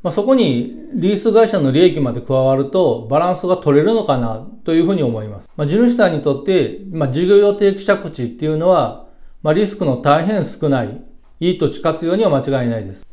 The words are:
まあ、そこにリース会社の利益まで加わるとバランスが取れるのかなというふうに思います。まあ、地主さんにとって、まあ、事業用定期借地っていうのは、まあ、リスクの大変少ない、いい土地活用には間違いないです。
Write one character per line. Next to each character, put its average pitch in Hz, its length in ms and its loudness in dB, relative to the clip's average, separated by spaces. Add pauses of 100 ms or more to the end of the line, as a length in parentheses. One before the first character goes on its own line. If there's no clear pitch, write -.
ま 180 60 -2
あ、 - 20 -4
そ 202 120 -2
こ 262 120 4
に 135 400 0 (180)
リ 190 200 0
ー - 20 2
ス 214 160 0
会 220 160 6
社 208 120 -2
の 139 120 2
利 147 100 4
益 175 180 4
ま 127 120 -2
で 120 100 -6
加 - 120 -4
わ 131 220 2
る 139 140 -2
と 117 400 0
バ 143 100 2
ラ 180 120 0
ン 175 40 0
ス 180 120 -6
が 180 80 2
取 147 220 2
れ 151 60 4
る 214 100 2
の 226 100 0
か 135 140 0
な 113 280 -4 (180)
と 165 100 -2
い 165 80 4
う 170 40 2
ふ 190 40 0
う 196 60 2
に 160 80 -2
思 110 200 -4
い 107 60 -10
ま 98 120 -14
す。 - 140 -20
ま 151 100 -2
あ、 - 20 -2
地 175 100 0
主 240 180 4
さ 208 140 4
ん 165 40 0
に 147 80 -4
と 139 200 -2
っ - 20 -16
て、 170 380 0 (100)
ま 160 140 -2
あ、 131 40 -2
事 160 180 0
業 202 100 6
用 202 160 4
定 202 220 2
期 196 100 -10
借 196 260 -2
地 127 120 -8
っ 117 60 -4
て - 160 -8
い 151 40 0
う 156 80 -2
の 165 100 0
は、 143 380 0 (360)
ま 151 100 0
あ、 - 20 2
リ 202 120 2
ス 196 120 -8
ク 180 80 -2
の 127 120 0
大 147 280 2
変 202 180 0
少 - 260 -4
な 127 140 2
い、 107 180 -10 (380)
い 175 120 0
い 180 60 -2
土 151 120 0
地 - 120 -8
活 160 240 -4
用 175 100 0
に 220 80 0
は 190 60 4
間 135 340 0
違 120 40 -2
い - 20 0
な 113 80 -4
い 104 60 -8
で 98 100 -12
す。 - 200 -18